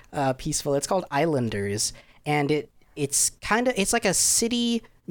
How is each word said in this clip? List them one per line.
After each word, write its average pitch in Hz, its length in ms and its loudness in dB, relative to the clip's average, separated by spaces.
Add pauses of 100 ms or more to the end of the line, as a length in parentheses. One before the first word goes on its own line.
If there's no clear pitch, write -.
(120)
uh, 135 200 0
peaceful. 143 420 -2
It's 139 120 -2
called 190 240 0
Islanders, 113 800 0 (320)
and 147 240 2
it, 147 200 0 (260)
it's - 360 0 (100)
kinda, 247 380 0
it's 196 140 0
like 233 120 0
a 190 80 2
city 233 680 2 (300)